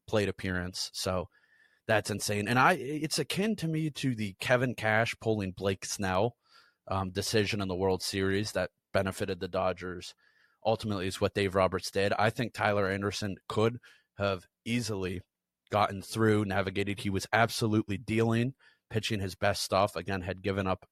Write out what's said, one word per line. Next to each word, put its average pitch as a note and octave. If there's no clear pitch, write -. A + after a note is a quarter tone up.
plate G#2
appearance. F2+
So F#2
that's G#2+
insane. G#2
And A#2+
I, D#3+
it's D3+
akin G3+
to E3
me D#3+
to C3
the G#2
Kevin B2
Cash A2
pulling G#2
Blake F#2+
Snell, G2
um, F#2+
decision G2+
in F#2+
the F#2
World F#2
Series G2
that F2+
benefited G2
the F#2+
Dodgers. F2+
Ultimately, G#2
is -
what G2+
Dave G2
Roberts F#2
did. G2
I G#2+
think A#2
Tyler G2+
Anderson G2
could A#2
have G2
easily G2+
gotten G2+
through, G#2+
navigated. G2
He G#2
was F#2+
absolutely A2
dealing, A2+
pitching G#2+
his F#2+
best G2+
stuff. G2+
Again, F#2
had F#2
given G2
up F#2